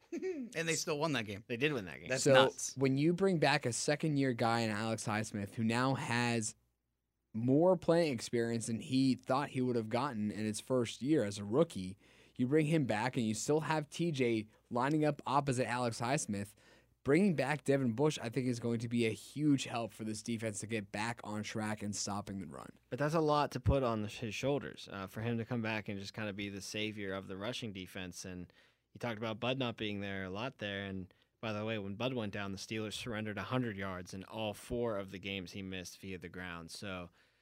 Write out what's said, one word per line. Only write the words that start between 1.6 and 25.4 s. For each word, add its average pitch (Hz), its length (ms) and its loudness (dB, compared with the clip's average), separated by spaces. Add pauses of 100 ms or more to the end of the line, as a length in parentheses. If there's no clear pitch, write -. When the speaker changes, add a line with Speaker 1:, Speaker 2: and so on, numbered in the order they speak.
Speaker 2:
win 110 120 -2
that 73 160 -10
game. 85 80 -12
Speaker 1:
That's 127 160 0
Speaker 3:
So 143 80 8
Speaker 1:
nuts. 123 440 6
Speaker 3:
when 131 220 4
you 160 140 4
bring 185 260 4
back 143 260 4
a 120 80 2
second-year 143 600 2
guy 117 300 4
in 110 100 2
Alex 110 320 -2
Highsmith, 107 500 -2
who 117 80 -2
now 123 320 2
has 120 640 0 (760)
more 143 440 6
playing 165 360 4
experience 117 540 0
than 113 140 -2
he 131 340 4
thought 131 360 0
he 127 100 -2
would 127 160 2
have 110 120 0
gotten 113 440 0
in 104 120 -4
his 107 160 -2
first 127 400 0
year 139 220 4
as 101 160 -2
a 101 60 -6
rookie, 95 520 0 (380)
you 127 140 0
bring 151 180 6
him 156 200 4
back 110 300 0
and 120 80 2
you 110 100 2
still 147 260 2
have 156 280 0
T 170 220 -2
J 117 360 2 (220)
lining 143 360 2
up 147 240 0
opposite 131 400 2
Alex 120 320 0
Highsmith. 107 480 0 (560)
Bringing 165 320 6
back 135 280 0
Devin 135 280 4
Bush, 147 280 2
I 117 100 -6
think, 127 180 0
is 120 100 0
going 117 220 0
to 120 80 -4
be 117 180 2
a 110 40 2
huge 139 560 2
help 117 280 -4
for - 80 -10
this 107 200 -4
defense 113 360 -2
to 110 80 -6
get 104 240 -4
back 113 320 -2
on 107 220 -4
track 107 400 -4
and 104 100 -4
stopping 101 460 -4
the 80 60 -10
run. 65 260 -12 (180)
Speaker 2:
But 127 80 -4
that's 151 160 2
a 165 60 4
lot 147 320 4
to 131 80 -4
put 131 240 4
on 110 240 2
his 104 260 -6
shoulders, 127 580 -2
uh, 95 140 -6
for 107 140 -10
him 117 180 0
to 113 60 -2